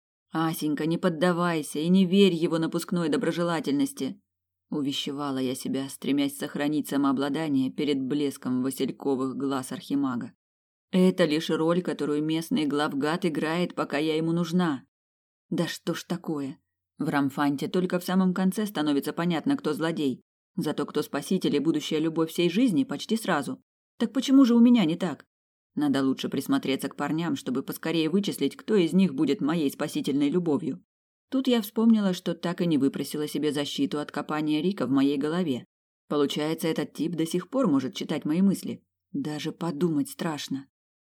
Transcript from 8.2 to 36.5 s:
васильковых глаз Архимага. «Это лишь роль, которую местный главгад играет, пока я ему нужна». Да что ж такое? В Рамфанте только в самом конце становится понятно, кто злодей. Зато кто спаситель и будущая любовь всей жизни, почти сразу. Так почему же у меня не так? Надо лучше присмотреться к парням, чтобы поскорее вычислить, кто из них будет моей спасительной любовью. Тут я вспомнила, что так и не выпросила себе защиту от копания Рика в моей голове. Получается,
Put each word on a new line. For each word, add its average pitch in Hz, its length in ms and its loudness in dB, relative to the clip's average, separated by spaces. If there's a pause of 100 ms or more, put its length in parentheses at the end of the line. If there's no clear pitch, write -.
васильковых 131 720 -2
глаз 135 360 -4
Архимага. 131 640 -4 (580)
«Это 185 340 6
лишь 156 240 0
роль, 160 320 2
которую 147 420 -2
местный 160 420 0
главгад 147 600 0
играет, 160 500 -2
пока 147 220 -4
я 156 180 0
ему 165 160 0
нужна». 170 540 0 (640)
Да 170 180 0
что - 260 -6
ж - 100 -8
такое? 151 560 -6 (380)
В 135 120 -4
Рамфанте 143 580 0
только 180 320 0
в 175 40 -6
самом 185 300 2
конце 185 320 0
становится 151 460 -2
понятно, 156 460 0
кто 151 160 -2
злодей. 156 480 -2 (340)
Зато 143 300 -2
кто 147 160 -2
спаситель 147 540 -2
и 147 40 4
будущая 151 400 0
любовь 160 320 0
всей 175 180 2
жизни, 175 360 2
почти 143 320 -4
сразу. 143 440 -4 (360)
Так 226 160 -2
почему 277 320 6
же 233 100 6
у 233 60 8
меня 240 240 8
не 160 100 2
так? 175 300 -4 (500)
Надо 139 260 2
лучше 135 280 0
присмотреться 135 580 -2
к - 80 -8
парням, 151 400 -2
чтобы 131 260 -4
поскорее 160 480 -2
вычислить, 160 460 0
кто - 200 -2
из 165 180 4
них 180 200 6
будет 139 280 0
моей 147 280 0
спасительной 143 600 -2
любовью. 147 520 -2 (480)
Тут 262 180 0
я 240 140 4
вспомнила, 214 520 4
что 180 200 -4
так 175 280 -4
и 175 40 2
не 160 120 2
выпросила 139 500 -2
себе 147 240 -2
защиту 143 480 -2
от 147 120 -8
копания 151 500 -2
Рика 180 260 0
в - 20 -6
моей 139 280 2
голове. 151 480 -2 (420)
Получается, 151 600 0